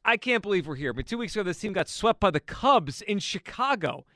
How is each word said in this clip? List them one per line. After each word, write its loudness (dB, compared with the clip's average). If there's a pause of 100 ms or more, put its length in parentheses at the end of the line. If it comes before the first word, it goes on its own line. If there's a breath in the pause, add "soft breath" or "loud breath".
I, 6
I 6
can't 0
believe 0
we're -6
here. -2
But -6
two -4
weeks -4
ago, 0
this -2
team -4
got 0
swept 2
by 4
the 0
Cubs 2
in -2
Chicago. -2